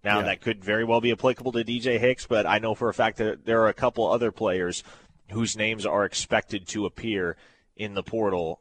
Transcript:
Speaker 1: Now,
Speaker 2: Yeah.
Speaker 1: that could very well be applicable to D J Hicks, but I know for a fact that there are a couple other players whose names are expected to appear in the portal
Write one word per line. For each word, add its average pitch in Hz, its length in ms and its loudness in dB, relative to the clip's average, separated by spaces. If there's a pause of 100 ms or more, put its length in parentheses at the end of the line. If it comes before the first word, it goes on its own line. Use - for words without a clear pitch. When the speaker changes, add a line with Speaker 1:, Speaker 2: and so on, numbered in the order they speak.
Speaker 1:
Now, 104 180 2
Speaker 2:
Yeah. 101 40 -2
Speaker 1:
that 95 160 -4
could 104 240 -4
very 104 180 2
well 117 200 4
be 120 100 2
applicable 123 400 0
to 117 100 0
D 120 160 -4
J 120 200 0
Hicks, 123 280 2
but 107 200 2
I 101 120 4
know 110 160 -2
for 120 140 -2
a 101 60 -2
fact 113 240 0
that 107 260 -2
there 113 160 4
are 110 80 6
a 101 60 0
couple 117 360 0
other 113 220 2
players 92 500 -2 (480)
whose 107 240 -2
names 107 300 -2
are 101 220 2
expected 101 640 -2
to 104 180 -4
appear 92 500 -4 (400)
in 104 160 -8
the 98 100 -6
portal 92 580 -2